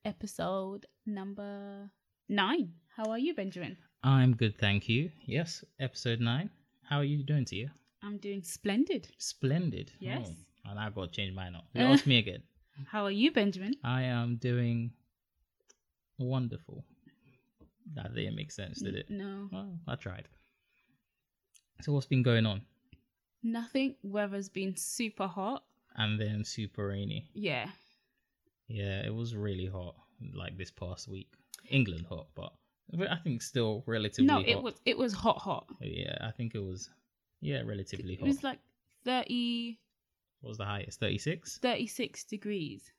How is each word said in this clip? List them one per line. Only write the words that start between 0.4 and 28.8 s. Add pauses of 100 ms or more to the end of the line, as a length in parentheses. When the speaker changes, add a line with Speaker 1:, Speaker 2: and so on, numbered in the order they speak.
Speaker 1:
number (360)
nine. (240)
How
are
you,
Benjamin? (260)
Speaker 2:
I'm
good,
thank
you. (160)
Yes, (140)
episode
nine. (360)
How
are
you
doing,
Tia? (320)
Speaker 1:
I'm
doing
splendid. (100)
Speaker 2:
Splendid?
Speaker 1:
Yes.
Speaker 2:
Oh,
and
I've
got
to
change
mine
up.
You
Speaker 1:
Uh,
Speaker 2:
asked
me
again. (220)
Speaker 1:
<laughs>
How
are
you,
Benjamin? (100)
Speaker 2:
I
am
doing (1200)
wonderful. (1080)
That
didn't
make
sense,
did
Speaker 1:
N-,
Speaker 2:
it?
Speaker 1:
no.
Speaker 2:
Well,
I
tried. (1600)
So
what's
been
going
on? (800)
Speaker 1:
Nothing.
Weather's
been
super
hot. (360)
Speaker 2:
And
then
super
rainy.
Speaker 1:
Yeah. (1000)
Speaker 2:
Yeah,